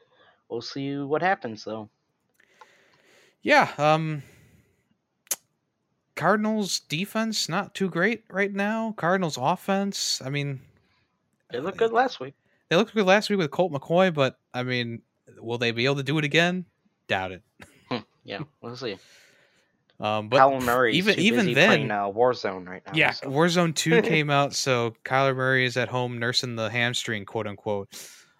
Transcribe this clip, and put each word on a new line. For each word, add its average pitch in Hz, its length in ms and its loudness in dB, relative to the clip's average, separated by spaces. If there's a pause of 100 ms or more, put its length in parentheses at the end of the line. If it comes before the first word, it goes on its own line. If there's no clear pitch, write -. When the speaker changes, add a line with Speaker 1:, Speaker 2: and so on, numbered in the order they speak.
(480)
Speaker 1:
we'll 117 140 -8
see 139 360 -8
what 143 240 -2
happens, 170 440 -2
though. 107 240 -10 (1500)
Speaker 2:
Yeah, 262 360 4
um, 156 460 2 (1900)
Cardinals 214 640 0
defense, 208 720 -4
not 185 240 -4
too 190 160 -2
great 190 400 -2
right 196 240 -2
now. 214 420 -4
Cardinals 170 460 0
offense, 196 800 -2
I 131 60 -8
mean, 143 320 -4 (920)
Speaker 1:
They 117 80 -4
looked 185 220 -4
Speaker 2:
uh, 226 60 4
Speaker 1:
good 226 60 -2
last 254 260 0
week. 131 160 -12 (340)
Speaker 2:
They 156 60 2
looked 220 180 2
good 208 140 2
last 202 220 4
week 202 100 2
with 151 120 0
Colt 175 220 0
McCoy, 175 400 2
but, 135 260 0 (140)
I 123 100 -4
mean, 120 380 -4 (380)
will 117 180 -6
they 117 140 0
be 117 140 0
able 139 100 2
to 139 80 -4
do 147 160 0
it 151 40 0
again? 170 420 2 (420)
Doubt 95 260 -2
it. 90 80 -16 (480)
Speaker 1:
Hmm, 127 80 -4 (260)
yeah, 110 160 -10 (220)
we'll 117 160 -14
see. 113 200 -8 (1000)
Speaker 2:
Um, 107 300 -4
but 131 100 4
Speaker 1:
Kyler 135 220 6
Murray 123 300 2
is 143 60 2
Speaker 2:
even, 190 180 2
Speaker 1:
too 156 60 0
Speaker 2:
even 226 200 4
Speaker 1:
busy 175 120 2
Speaker 2:
then, 151 160 6
Speaker 1:
playing, 147 220 2
uh, 101 180 -2
Warzone 101 580 0
right 92 180 -14
now, - 100 -16
Speaker 2:
yeah, 147 160 2
Speaker 1:
so. - 160 -10
Speaker 2:
Warzone 165 480 2
two 220 260 2
Speaker 1:
<laughs> - 20 2
Speaker 2:
came 156 260 0
out, 143 240 2
so 117 420 0 (100)
Kyler 135 300 2
Murray 131 300 2
is 123 120 -2
at 120 100 0
home 123 300 -4
nursing 120 380 -4
the 110 140 -4
hamstring, 117 560 -4
quote 110 220 -6
unquote. 101 420 -6
Speaker 1:
<laughs> - 300 -20 (200)